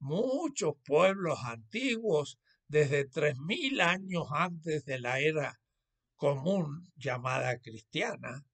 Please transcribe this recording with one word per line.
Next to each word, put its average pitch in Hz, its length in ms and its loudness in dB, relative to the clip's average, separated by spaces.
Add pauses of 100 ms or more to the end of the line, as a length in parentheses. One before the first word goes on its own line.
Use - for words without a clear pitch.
muchos 226 760 -2 (120)
pueblos 170 560 2
antiguos 170 960 -2 (300)
desde 143 380 4
tres 143 320 0
mil 269 420 -2
años 185 540 0
antes 165 500 -2
de 131 160 -4
la 123 220 0
era 147 360 0 (640)
común 151 800 0
llamada 127 600 -2
cristiana, 135 960 -8